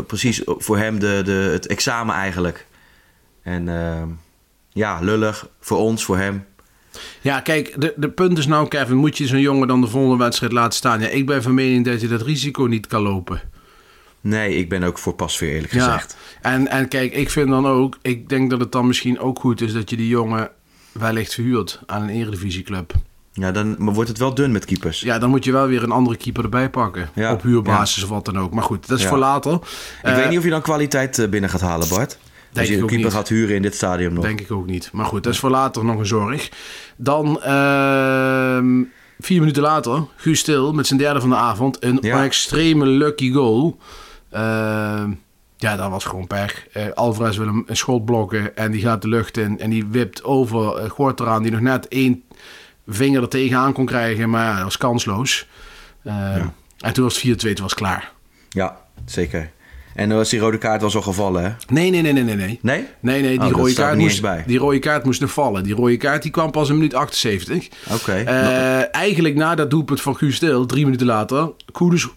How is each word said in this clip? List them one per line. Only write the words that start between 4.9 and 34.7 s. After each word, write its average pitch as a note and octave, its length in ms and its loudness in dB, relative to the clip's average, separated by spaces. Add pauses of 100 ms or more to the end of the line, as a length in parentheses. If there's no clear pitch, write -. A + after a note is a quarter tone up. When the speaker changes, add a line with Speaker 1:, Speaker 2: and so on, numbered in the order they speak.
Speaker 1:
lullig G#2+ 460 0 (120)
voor - 180 -2
ons, A2 280 0
voor F#2 120 0
hem. G2 280 -2 (760)
Speaker 2:
Ja, C#3 180 0
kijk, D3+ 420 -2
de, D#3 140 0
de D3 140 -2
punt F3+ 280 2
is C#3+ 100 0
nou, D3+ 200 4
Kevin, C3 280 0
moet D3 220 4
je C#3+ 100 -2
zo'n C3 120 2
jongen C#3 280 4
dan B2+ 140 4
de B2 60 4
volgende B2+ 360 4
wedstrijd A#2+ 280 0
laten A#2 260 2
staan? A#2 220 0
Ja, A2 80 0
ik C3+ 180 0
ben C3+ 180 0
van B2+ 100 2
mening B2+ 320 4
dat A#2+ 160 0
je A#2 60 -2
dat A2+ 140 0
risico C#3 420 -2
niet A#2 240 0
kan A2+ 140 0
lopen. F#2+ 400 -2 (800)
Speaker 1:
Nee, G#2 360 0
ik F2 120 -2
ben F2+ 140 -2
ook F2 140 -2
voor - 160 -4
Pasveer, D#2+ 400 -4
eerlijk D#2 200 -6
Speaker 2:
Ja. B2 120 2
Speaker 1:
gezegd. A2+ 320 -2 (240)
Speaker 2:
En, C3 260 0
en C3 200 -2
kijk, C3 260 -2
ik C#3 160 -2
vind C#3+ 200 2
dan C3+ 180 2
ook, C3 340 2
ik A#2+ 280 -4
denk C3 200 2
dat B2 100 0
het B2 120 -4
dan B2 160 2
misschien B2 320 0
ook B2 200 -2
goed A#2 220 0
is A2 120 -2
dat A2 160 -4
je B2 80 -4
die A2+ 100 0
jongen A2+ 420 0 (420)
wellicht A2 420 -2
verhuurt A#2 520 -2
aan G#2 160 -6
een G#2 80 -4
eredivisieclub. G2 840 -6 (400)
Speaker 1:
Ja, F#2+ 180 -2
dan, G#2 280 -2
maar G#2 140 0
wordt A2+ 160 0
het A2 80 -8
wel C3 160 0
dun C#3 180 2
met G2+ 140 0
keepers. E2+ 340 -4
Speaker 2:
Ja, A#2 200 -2
dan B2 100 2
moet C3 140 4
je C3 80 0
wel C3+ 160 2
weer B2 160 2
een A#2+ 80 -2
andere A#2+ 260 2
keeper A#2+ 260 -4
erbij B2 260 0
pakken. F2+ 460 -4
Speaker 1:
Ja. A2 180 0
Speaker 2:
Op A2+ 80 -2
huurbasis G#2 560 2
Speaker 1:
Ja. G2 60 -4
Speaker 2:
of G2 60 -6
wat G#2 160 -6
dan G2 140 -4
ook. F#2 140 -4
Maar A2 100 -2
goed, - 240 -4
dat B2+ 100 2
is F#2+ 60 0
Speaker 1:
Ja. F#2+ 60 2
Speaker 2:
voor D3 80 2
later. C#3 360 2
Speaker 1:
Ik E3+ 60 2 (420)
Speaker 2:
Eh, B2+ 140 2
Speaker 1:
weet B2+ 140 4
niet E3+ 80 2
of E3+ 60 0
je F3 60 0
dan D#3+ 120 0
kwaliteit, C#3+ 580 0
eh, A2+ 100 2
binnen G2 200 0
gaat F2 120 -2
halen, E2+ 280 0
Bart. F#2+ 200 0
Speaker 2:
denk - 100 -18 (380)
Speaker 1:
Als A#2 100 0
je G2+ 40 0
Speaker 2:
ik G#2 60 2
Speaker 1:
een F#2+ 60 2
Speaker 2:
ook A2 60 0
Speaker 1:
keeper A2+ 180 2
Speaker 2:
niet. G2+ 80 0
Speaker 1:
gaat G#2+ 120 -2
huren A2 280 2
in G2 60 2
dit G2+ 140 0
stadium F2+ 380 0
nog. E2+ 100 0
Speaker 2:
Denk G#2+ 180 -2
ik G2 100 -10
ook F#2+ 140 -4
niet. F2+ 260 -6